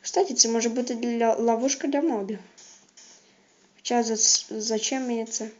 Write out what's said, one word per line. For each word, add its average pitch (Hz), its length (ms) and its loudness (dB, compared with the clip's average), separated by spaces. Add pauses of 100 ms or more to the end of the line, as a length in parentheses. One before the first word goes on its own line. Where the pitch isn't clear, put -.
Кстати, 370 340 0
це - 140 4
може 226 200 2
бути 247 260 -2
для, 233 400 2
ловушка 233 540 0
для 285 140 0
мобів. 214 360 -2 (1400)
Хоча 240 260 0
за-, 220 580 2
зачем 226 460 -2
мені 233 180 -2
це? 220 240 -8 (100)